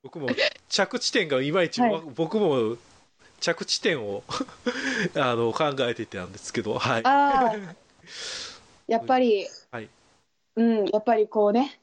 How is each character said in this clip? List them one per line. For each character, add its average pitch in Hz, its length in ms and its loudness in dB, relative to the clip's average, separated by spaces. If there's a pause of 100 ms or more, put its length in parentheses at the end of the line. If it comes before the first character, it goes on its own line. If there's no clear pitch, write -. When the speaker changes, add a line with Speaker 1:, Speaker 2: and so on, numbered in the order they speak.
Speaker 1:
僕 135 160 -14
も 139 80 -4 (400)
着 202 320 0
地 - 100 -4
点 - 180 0
が 135 140 2
い 143 100 -2
ま 185 120 2
い 160 60 -2
ち - 120 -6
わ-、 247 80 4
Speaker 2:
は 180 80 -2
い。 160 40 -8 (120)
Speaker 1:
僕 165 240 -2
も 127 380 2 (640)
着 170 260 -2
地 - 140 -2
点 160 240 0
を、 101 180 -6 (480)
<laughs> 247 460 -4
あ 127 180 2
の、 117 180 2
考 147 280 0
え 120 140 0
て 113 120 -6
た 95 180 -10
ん 90 80 -14
で 98 60 -16
す - 140 -14
け 120 100 -2
ど、 107 160 -4
は 123 200 0
い。 - 60 0
Speaker 2:
あ 269 500 4
ー。 190 200 -10 (560)
Speaker 1:
<laughs> - 560 -16
Speaker 2:
や 226 120 0
っ 233 60 -4
ぱ 254 140 2
り、 220 280 4 (240)
Speaker 1:
は 120 100 -8
い。 110 80 -14 (680)
Speaker 2:
う 226 60 2
ん、 226 240 2
や 208 120 2
っ 214 60 -2
ぱ 233 120 4
り 214 120 4
こ 208 200 4
う 208 40 4
ね 254 300 2